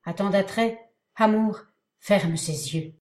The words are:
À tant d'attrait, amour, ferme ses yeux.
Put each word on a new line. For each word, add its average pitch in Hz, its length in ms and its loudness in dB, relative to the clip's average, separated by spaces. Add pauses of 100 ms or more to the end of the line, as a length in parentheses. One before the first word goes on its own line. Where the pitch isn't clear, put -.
À 170 80 -8
tant 196 160 -2
d'attrait, 220 600 0 (260)
amour, 214 440 2 (400)
ferme 170 380 0
ses 151 380 -6
yeux. 160 260 -6